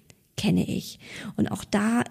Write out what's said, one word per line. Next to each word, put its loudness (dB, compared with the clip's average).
Kenne 2
ich. -6
Und 2
auch -2
da 2